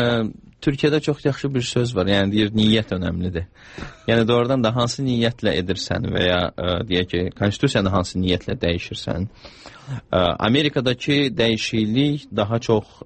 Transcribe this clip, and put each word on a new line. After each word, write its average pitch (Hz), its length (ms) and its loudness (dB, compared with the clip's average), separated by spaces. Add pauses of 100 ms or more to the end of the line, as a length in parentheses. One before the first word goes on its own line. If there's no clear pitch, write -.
(640)
Türkiyədə 151 400 2
çox 147 200 -2
yaxşı 139 280 0
bir 127 100 0
söz 123 340 0
var, 92 120 2
yəni 98 240 2
deyir, 104 240 2
niyyət 107 400 2
önəmlidir. 87 500 -4 (640)
Yəni 113 200 4
doğrudan 120 360 2
da 110 100 2
hansı 123 300 -2
niyyətlə 117 560 0
edirsən 92 480 -4
və 92 160 0
ya, 90 160 2 (160)
e, 87 120 -4 (200)
deyək 104 220 0
ki, 87 120 -2 (160)
konstitusiyada 101 540 0
hansı 92 260 0
niyyətlə 90 440 0
dəyişirsən. 87 680 -4
E, - 960 -6 (260)
Amerikadakı 139 680 0 (180)
dəyişiklik 113 1000 0
daha 110 220 0
çox, 110 300 0 (180)